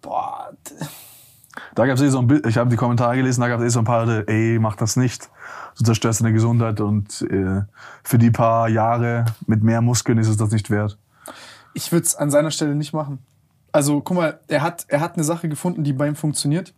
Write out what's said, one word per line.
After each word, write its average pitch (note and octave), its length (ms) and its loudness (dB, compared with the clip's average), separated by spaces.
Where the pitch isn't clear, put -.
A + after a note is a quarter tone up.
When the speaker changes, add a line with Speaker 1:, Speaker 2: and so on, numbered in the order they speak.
Speaker 1:
Boah. - 480 -8
d- - 160 -14
Speaker 2:
Da A#2 100 4
gab's C3 160 2
eh C#3+ 80 6
so C3 100 2
ein A#2+ 80 2
Bi-, D3 200 6
ich G#2 100 2
hab A#2+ 120 2
die A#2+ 60 2
Kommentare A#2+ 420 2
gelesen, B2+ 240 2
da A#2+ 60 2
gab's A#2+ 160 0
eh B2 60 2
so A#2+ 100 2
ein A2 60 2
paar A#2 200 2
Leute, A2 220 0
„Ey, A2+ 320 2
mach G#2+ 160 0
das A2 200 -2
nicht. - 340 -2
Du A2+ 60 0
zerstörst A2+ 380 2
deine A2+ 120 2
Gesundheit A2+ 480 2
und, G#2 480 -2
äh, F#2+ 320 0
für - 140 0
die A#2 140 6
paar A2+ 380 2
Jahre A#2 560 0
mit G#2+ 180 0
mehr A2+ 180 2
Muskeln A#2+ 360 0
ist A2 100 2
es G#2+ 100 2
das G#2+ 140 -2
nicht G#2+ 180 -2
wert.“ G#2 280 -2
Speaker 1:
Ich - 180 -8
würd's E3+ 240 0
an C#3+ 160 -2
seiner D3+ 200 2
Stelle D3 240 -2
nicht D3 180 -4
machen. D3 260 -6
Also, D3 300 2
guck F3+ 160 -4
mal, D#3+ 300 -2
er C#3+ 140 0
hat, E3 260 -4
er C#3+ 140 0
hat E3+ 140 -6
eine E3 80 -2
Sache E3 260 -2
gefunden, E3+ 340 -4
die C#3+ 100 0
bei C#3+ 140 -2
ihm D3 80 -4
funktioniert D3 640 -4